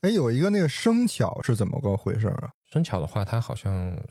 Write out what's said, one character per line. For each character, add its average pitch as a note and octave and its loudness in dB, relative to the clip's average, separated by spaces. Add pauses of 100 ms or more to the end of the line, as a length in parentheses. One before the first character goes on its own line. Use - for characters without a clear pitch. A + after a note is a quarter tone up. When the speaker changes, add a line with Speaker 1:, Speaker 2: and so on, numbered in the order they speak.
Speaker 1:
哎， F#3+ 2
有 D3+ 2
一 B2 2
个 F#3 2
那 G#3 2
个 E3 2
生 A#3 2
巧 - 0
是 A#2+ 2
怎 G#2 0
么 - -2
个 G2+ 2
回 G2 -2
事 G#2+ 0
儿 - -2
啊？ - -8 (200)
Speaker 2:
生 D#3+ 2
巧 G#2 -2
的 D2 -4
话， G2+ -4
它 A2+ -2
好 - -6
像 F#2 -4 (140)